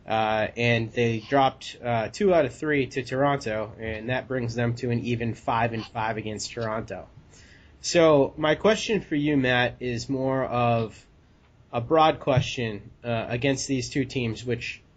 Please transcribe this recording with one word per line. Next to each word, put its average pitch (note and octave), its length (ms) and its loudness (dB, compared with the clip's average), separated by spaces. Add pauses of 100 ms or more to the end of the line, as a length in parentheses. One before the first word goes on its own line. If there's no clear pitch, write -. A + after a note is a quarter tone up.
Uh, A2 420 0 (100)
and A#2 340 2
they A#2 280 0
dropped, - 640 0
uh, A2+ 260 0
two F#3+ 240 2
out D#3+ 100 6
of B2 100 -2
three C#3+ 340 0
to C3 140 -6
Toronto, A2 800 -2
and A2 300 -8
that B2+ 180 -4
brings A#2+ 280 -4
them A#2+ 200 0
to A#2+ 160 -4
an A#2+ 140 0
even A#2 300 -4
five A#2 360 0
and A2 140 -6
five A2 320 -4
against G#2+ 340 -8
Toronto. A2 560 -6 (760)
So D#3 540 6
my D#3 200 2
question G#3 460 2
for - 140 -4
you, D3 220 2
Matt, B2 420 2
is A#2+ 300 -4
more C3 340 0
of A#2 560 0 (720)
a A#2+ 80 -2
broad D#3 400 4
question, A#2+ 720 -2 (140)
uh, A#2 260 -4
against C3 380 0
these C3 220 -4
two C3+ 160 -2
teams, A#2 380 -4
which A#2+ 380 -6 (160)